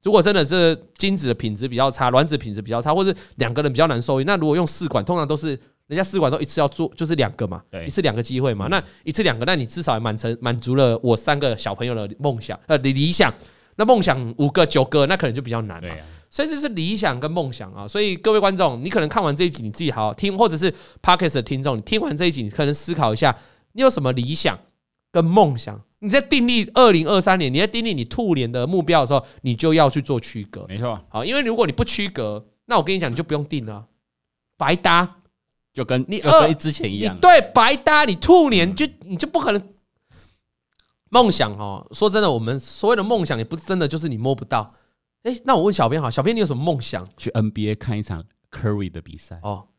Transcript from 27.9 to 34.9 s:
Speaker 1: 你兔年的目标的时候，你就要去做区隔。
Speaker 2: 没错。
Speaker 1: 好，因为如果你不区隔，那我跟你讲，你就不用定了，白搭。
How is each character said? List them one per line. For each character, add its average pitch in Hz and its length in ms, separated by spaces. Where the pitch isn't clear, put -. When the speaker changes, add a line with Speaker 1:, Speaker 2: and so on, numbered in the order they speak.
Speaker 1:
你 123 120
兔 196 300
年 120 160
的 123 160
目 180 160
标 156 180
的 123 60
时 143 60
候， 135 120
你 123 140
就 160 180
要 151 160
去 143 120
做 135 180
区 110 320
隔。 98 160
Speaker 2:
没 95 100
错。 113 220
Speaker 1:
好， 113 160
因 226 80
为 285 80
如 233 140
果 220 100
你 156 60
不 240 120
区 202 240
隔， 107 380
那 175 120
我 151 60
跟 190 120
你 185 40
讲， 147 120
你 123 40
就 165 80
不 151 100
用 147 120
定 143 200
了， 107 200
白 143 180
搭。 180 400